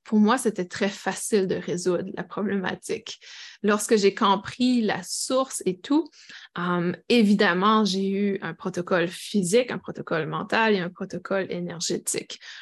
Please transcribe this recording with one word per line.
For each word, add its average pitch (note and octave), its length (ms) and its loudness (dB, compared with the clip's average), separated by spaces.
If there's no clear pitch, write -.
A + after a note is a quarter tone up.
pour A3 140 0
moi, G#3+ 220 6
c'était G3+ 260 -2
très G3 240 -2
facile G3 560 -2
de F3+ 100 -2
résoudre F3 600 -2
la F3 80 -6
problématique. - 960 -6
Lorsque G#3+ 340 2
j'ai G3 200 4
compris A#3 680 2
la F#3+ 220 -2
source - 640 -2
et F3+ 120 -2
tout, D4 300 0
euh, F3 360 0
évidemment, G#3 760 6
j'ai F#3+ 240 0
eu G3 320 0
un E3 140 -8
protocole F3+ 520 -2
physique, G3+ 640 0
un - 80 -6
protocole E3 480 -6
mental G#3 480 0
et F#3+ 60 2
un F3 100 -4
protocole F#3+ 640 -6
énergétique. - 880 -6